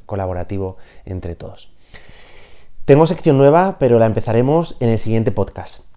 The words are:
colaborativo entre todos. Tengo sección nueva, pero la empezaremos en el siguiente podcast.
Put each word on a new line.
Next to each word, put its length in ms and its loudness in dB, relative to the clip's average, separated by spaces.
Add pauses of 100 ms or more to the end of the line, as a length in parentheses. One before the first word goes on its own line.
colaborativo 720 -8 (300)
entre 280 -10
todos. 380 -18 (1120)
Tengo 220 6
sección 320 2
nueva, 400 4
pero 200 4
la 80 4
empezaremos 760 0
en 100 0
el 80 0
siguiente 340 0
podcast. 520 -8 (120)